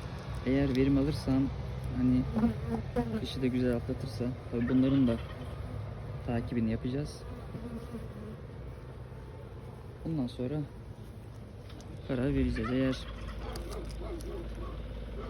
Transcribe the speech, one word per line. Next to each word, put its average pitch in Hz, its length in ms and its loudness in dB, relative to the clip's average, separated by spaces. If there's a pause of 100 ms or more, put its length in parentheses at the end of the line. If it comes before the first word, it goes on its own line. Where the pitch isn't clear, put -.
(460)
Eğer 131 320 4
verim 139 200 8
alırsam, 135 460 4 (540)
hani 254 240 6 (1000)
kışı 127 220 -4
da 131 60 4
güzel 123 280 4
atlatırsa, 127 500 -2 (260)
tabii 120 180 2
bunların 131 380 8
da 117 100 6 (1080)
takibini 117 460 2
yapacağız. 131 520 -2 (2750)
Bundan 156 220 0
sonra 131 340 -2 (1500)
karar 135 260 2
vereceğiz. 123 380 2
Eğer 131 360 2 (2250)